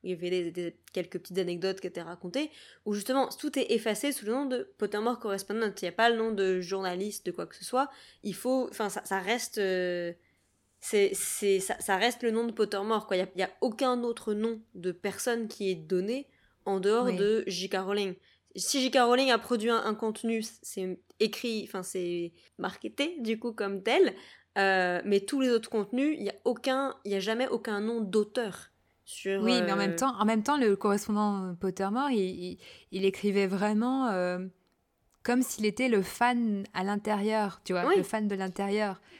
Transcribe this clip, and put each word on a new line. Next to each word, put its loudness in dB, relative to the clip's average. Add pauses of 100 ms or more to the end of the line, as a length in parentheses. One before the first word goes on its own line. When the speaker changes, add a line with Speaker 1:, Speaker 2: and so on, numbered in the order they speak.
Speaker 1:
il -6
y -2
avait -4
des, 0
des, -6 (180)
quelques -4
petites -8
anecdotes -2
qui -8
étaient -8
racontées, -6 (360)
où 0
justement 2
tout -4
est 0
effacé 0
sous -6
le -2
nom 0
de -4
Pottermore 0
Correspondent. -2
Il -6
n'y -2
a -6
pas 6
le 4
nom 0
de 0
journaliste, -4
de -4
quoi -8
que -20
ce -18
soit. 0 (320)
Il -6
faut, 0
enfin, -4
ça, -8
ça -2
reste, -2
euh, 0 (680)
c'est, 2
c'est, 0
ça, -4
ça 0
reste 0
le 2
nom 0
de -4
Pottermore, 0
quoi. 0
Il 2
y 0
a, -2
il -4
y 2
a -6 (100)
aucun 0
autre -4
nom -2 (140)
de -4
personne -4
qui -4
est 0
donné -2 (380)
en 0
dehors 4
Speaker 2:
Oui. 2
Speaker 1:
de 2
J -6
K -2
Rowling. -2 (420)
Si -2
J 2
K 2
Rowling 6
a 6
produit 0
un, 4
un 0
contenu, -2 (200)
c'est -6 (220)
écrit, 0
enfin, -6
c'est -4 (260)
marketé, -4
du -2
coup, -4
comme -4
tel, 4 (440)
euh, 4
mais 4
tous -2
les 4
autres 2
contenus, 0
il -6
y -2
a -6 (100)
aucun, 0 (120)
il -2
y 0
a 2
jamais 0
aucun -2
nom -2
d'auteur -2 (360)
sur, -4
Speaker 2:
Oui, 4
mais 2
en 2
même 0
Speaker 1:
euh, -2
Speaker 2:
temps, 0
en 4
même 4
temps, 2
le 4
correspondant 0
Pottermore, -2
il, 2
il, -4 (320)
il 0
écrivait 2
vraiment, 2
euh, 0 (840)
comme 2
s'il -2
était 2
le 4
fan 0 (100)
à -2
l'intérieur, 0
tu -4
vois, 0
Speaker 1:
Oui. 4
Speaker 2:
le 4
fan -2
de 0
l'intérieur. -2 (200)